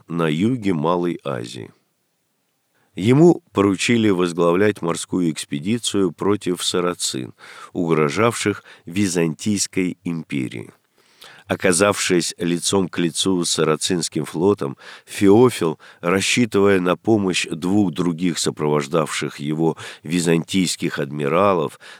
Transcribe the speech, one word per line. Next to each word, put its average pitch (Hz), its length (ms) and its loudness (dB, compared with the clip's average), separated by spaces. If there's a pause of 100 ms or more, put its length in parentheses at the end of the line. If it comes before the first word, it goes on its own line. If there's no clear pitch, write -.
на 82 200 -2
юге 98 460 0
Малой 85 500 -2
Азии. 58 480 -10 (1200)
Ему 135 560 6
поручили 101 580 2
возглавлять 87 720 2
морскую 85 480 -2
экспедицию 92 840 -4
против 95 500 -2
сарацин, 87 720 -4 (380)
угрожавших 87 880 0 (240)
Византийской 90 1160 -2
империи. 67 680 -8 (720)
Оказавшись 92 920 2
лицом 87 500 -2
к - 120 -10
лицу 87 440 0
с 80 80 -4
сарацинским 78 720 -2
флотом, 80 540 -2 (280)
Феофил, 101 720 4 (220)
рассчитывая 98 800 2
на 90 160 0
помощь 101 520 0
двух 90 440 0
других 85 480 -2
сопровождавших 76 1000 -2
его 78 360 -2 (280)
византийских 82 960 -2
адмиралов, 73 840 0 (180)